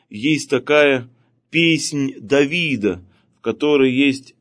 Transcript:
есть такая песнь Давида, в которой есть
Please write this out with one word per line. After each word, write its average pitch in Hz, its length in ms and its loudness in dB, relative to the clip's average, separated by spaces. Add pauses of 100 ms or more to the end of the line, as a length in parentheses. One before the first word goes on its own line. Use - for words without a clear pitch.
есть 139 400 -4
такая 135 600 2 (400)
песнь 151 720 0
Давида, 135 840 -2 (340)
в - 40 -20
которой 135 500 2
есть 135 500 -2